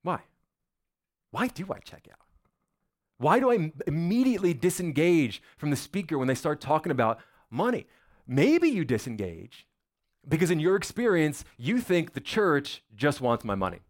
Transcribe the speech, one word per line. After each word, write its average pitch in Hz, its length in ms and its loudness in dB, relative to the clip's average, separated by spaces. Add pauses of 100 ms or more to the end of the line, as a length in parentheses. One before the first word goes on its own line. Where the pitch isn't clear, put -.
Why? 165 160 -2 (1120)
Why 214 160 -2
do 196 260 -8
I - 60 -10
check - 320 -20
out? - 80 -20 (1000)
Why 160 200 4
do 262 120 4
I 240 40 4
im-, 156 180 -2 (140)
immediately 185 680 2
disengage 160 880 0 (160)
from 147 120 -4
the 139 80 0
speaker 160 400 -6
when 131 100 0
they 131 80 2
start 147 240 -4
talking 156 320 0
about 117 300 0 (280)
money? 208 380 -2 (400)
Maybe 262 400 4
you 214 160 0
disengage 104 840 -6 (600)
because 160 240 2
in 170 80 2
your 180 160 4
experience, 180 720 0 (120)
you 185 220 0
think 175 320 0
the - 80 -8
church 156 640 0 (100)
just 135 280 0
wants 120 240 0
my 101 100 -2
money. 92 240 -4 (100)